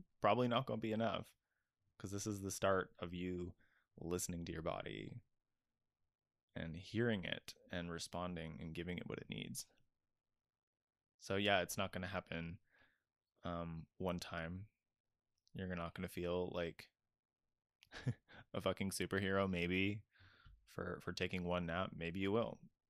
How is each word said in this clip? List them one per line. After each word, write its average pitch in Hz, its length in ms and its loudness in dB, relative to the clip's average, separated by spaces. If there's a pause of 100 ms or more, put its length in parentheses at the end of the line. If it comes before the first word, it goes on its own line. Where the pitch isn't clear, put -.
(220)
probably 117 260 8
not 120 180 4
gonna 113 160 -2
be 113 100 0
enough, 107 440 0 (600)
'cause 95 140 -8
this 101 160 -2
is 101 140 -2
the 95 100 -2
start 95 480 4
of 87 140 -6
you 90 420 -2 (420)
listening 85 480 -2
to 85 60 -4
your 82 100 -4
body 53 600 -4 (1300)
and 82 220 -4
hearing 104 460 0
it - 320 -6 (160)
and 87 200 -4
responding 85 720 -4
and 82 140 -6
giving 87 220 -2
it - 100 -6
what - 120 -4
it - 100 -10
needs. - 360 -4 (1500)
So - 180 0
yeah, 101 240 8
it's - 160 -2
not 98 140 0
gonna 90 160 -4
happen, 85 520 -4 (840)
um, 82 440 -4 (100)
one 87 220 0
time. 87 480 -6 (840)
You're 92 220 -2
not 85 200 -2
gonna 92 120 -2
feel 87 420 0
like 85 420 -2 (1000)
<laughs> - 280 -4 (340)
a - 80 -2
fucking 95 300 0
superhero, 98 580 2
maybe, 92 540 4 (640)
for, 90 340 -6
for 87 120 -6
taking 90 320 0
one 87 200 2
nap. 85 300 0
Maybe 85 240 -4
you 98 120 2
will. 110 280 2 (300)